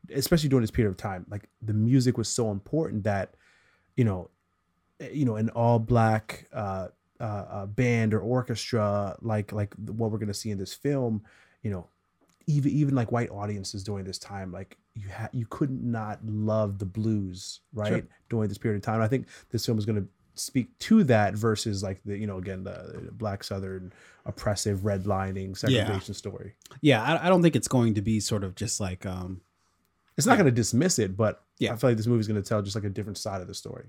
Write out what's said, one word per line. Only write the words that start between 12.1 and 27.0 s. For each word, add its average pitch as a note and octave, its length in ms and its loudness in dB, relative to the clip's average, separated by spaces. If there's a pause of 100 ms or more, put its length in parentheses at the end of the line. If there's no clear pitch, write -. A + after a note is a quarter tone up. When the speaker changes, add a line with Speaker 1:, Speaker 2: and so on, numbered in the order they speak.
Speaker 1:
even, C#3+ 240 2
even, C#3 240 2
like, A#2 160 2
white A#2+ 180 0
audiences G2+ 540 -6
during G2+ 200 -6
this F#2+ 140 -10
time, G2 340 -10
like, F#2 260 -14 (180)
you G2+ 140 -12
ha-, A2 220 -8
you A#2+ 140 -4
could - 240 -4
not A#2 560 -4
love G#2+ 540 0
the G2+ 60 -4
blues, G2 760 -4 (120)
right? G#2 160 -4
Speaker 2:
Sure. A2+ 140 0 (280)
Speaker 1:
During A2 200 0
this G2+ 80 -6
period G#2+ 200 0
of G2 40 -4
time. A2+ 180 0
I A2 80 4
think B2 200 0 (240)
this A#2 120 -2
film A#2 140 0
is G#2 80 0
gonna G#2 200 0 (280)
speak - 460 -4
to A3 240 6
that G#2+ 320 4
versus, G#2 480 0
like, F#2+ 200 -6
the, G2+ 140 -6
you G#2+ 80 -4
know, G2 140 -6
again, F#2 240 -8
the, E2 420 -12
the - 60 -14
black G#2+ 320 -6
Southern F#2+ 500 -8 (320)
oppressive G2+ 540 -2
redlining F#2+ 720 -2 (200)
Speaker 2:
Yeah. A#2+ 160 6
Speaker 1:
segregation G2 300 -4
story. G2 400 -12 (260)
Speaker 2:
Yeah, A#2+ 220 6